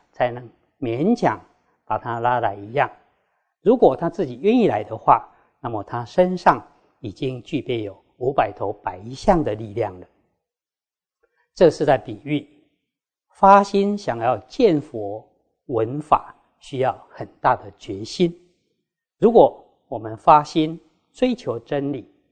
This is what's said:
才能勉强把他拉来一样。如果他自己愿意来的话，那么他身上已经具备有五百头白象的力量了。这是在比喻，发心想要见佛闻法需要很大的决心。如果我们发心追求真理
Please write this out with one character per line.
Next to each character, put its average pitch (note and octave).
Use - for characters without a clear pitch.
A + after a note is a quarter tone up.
才 B2
能 A#2+
勉 C#3
强 B2+
把 A2
他 A#2
拉 A#2+
来 G#2+
一 G2+
样。 B2+
如 A#3
果 C#3
他 E3+
自 F#3
己 A#2+
愿 G#3
意 A#3
来 G#2+
的 -
话， A#2
那 A#2+
么 G#2+
他 A#2+
身 F#3
上 D3+
已 A2
经 B2+
具 B2
备 A#2
有 F#2+
五 B2+
百 A2
头 G2+
白 F#2+
象 D#3+
的 G#2+
力 A2
量 G2+
了。 F2+
这 F3+
是 D3+
在 C3+
比 A2
喻， D3
发 G3
心 G3+
想 A#2+
要 A#2
见 F#3
佛 G#2+
闻 A#2+
法 -
需 -
要 B2
很 -
大 B2+
的 G#2+
决 G2+
心。 E3+
如 G#3
果 F3+
我 B2
们 A2
发 D3+
心 D#3+
追 B3+
求 A#2
真 C#3
理 B2